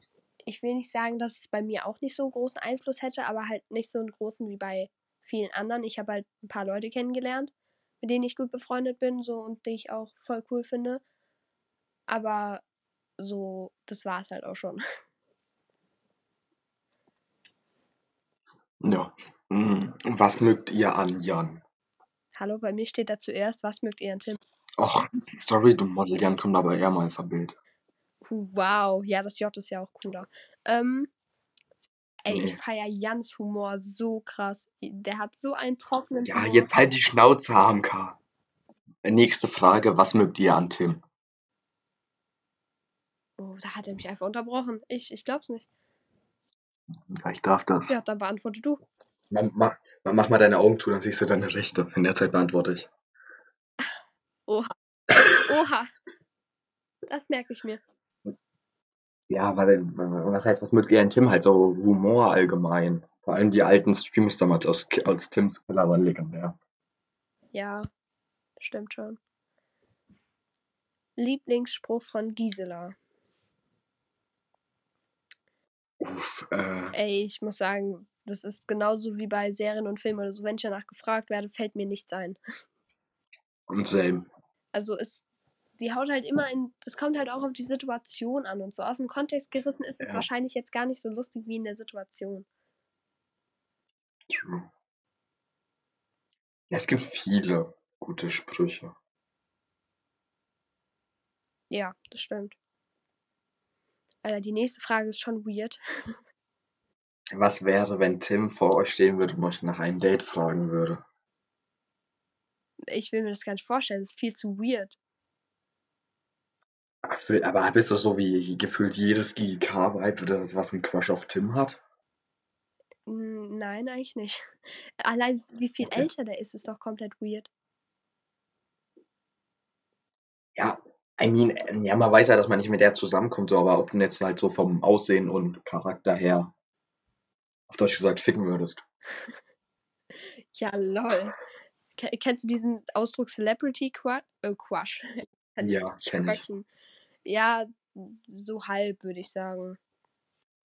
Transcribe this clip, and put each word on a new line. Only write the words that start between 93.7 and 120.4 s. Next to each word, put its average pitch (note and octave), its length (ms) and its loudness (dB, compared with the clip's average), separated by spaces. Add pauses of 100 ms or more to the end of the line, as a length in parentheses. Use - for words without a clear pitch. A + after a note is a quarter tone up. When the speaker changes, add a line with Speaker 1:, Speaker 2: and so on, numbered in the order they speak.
Speaker 2:
True. F3 400 -8 (2000)
Ja, E3+ 80 -4
es - 100 -6
gibt B2 140 2
viele F2+ 760 0 (240)
gute E2+ 300 -8
Sprüche. - 640 -4 (2750)
Speaker 1:
Ja, F#3+ 260 -6 (160)
das A#3 100 -12
stimmt. G3+ 340 -10 (1700)
Alter, G#3 200 -4
die G#3+ 100 -8
nächste A#3 300 -4
Frage A3 280 -2
ist G#3 100 -8
schon A3 260 -8
weird. G#3+ 340 -10 (260)
<laughs> - 200 -16 (1040)
Speaker 2:
Was G2+ 320 2
wäre, G2 360 2
wenn F2+ 200 2
Tim G#2+ 300 0
vor C3+ 260 2
euch - 180 2
stehen - 240 4
würde - 180 0
und E3+ 80 -2
euch F2 200 -4
nach E2+ 160 -4
einem F2 200 -4
Date F#2+ 240 4
fragen E2+ 480 -2
würde? E2+ 340 -2 (1800)
Speaker 1:
Ich - 240 -8
will A3 120 -2
mir G#3+ 60 -6
das G3+ 140 -10
gar G3+ 100 -8
nicht G3 120 -12
vorstellen, A#3+ 360 -4
das G3 100 -12
ist - 80 -20
viel A3+ 140 -4
zu G3+ 240 -10
weird. A3 400 -6 (2000)
Speaker 2:
Ach, - 180 -6
für, - 260 2
aber F#2 260 2
bist A2+ 200 4
du G2+ 60 4
so G2+ 200 2
wie F#2 400 0
gefühlt G2 380 -2
jedes G#2 400 2
G G2 220 -2
K-Vibe, G2 680 0
das F#2 300 -2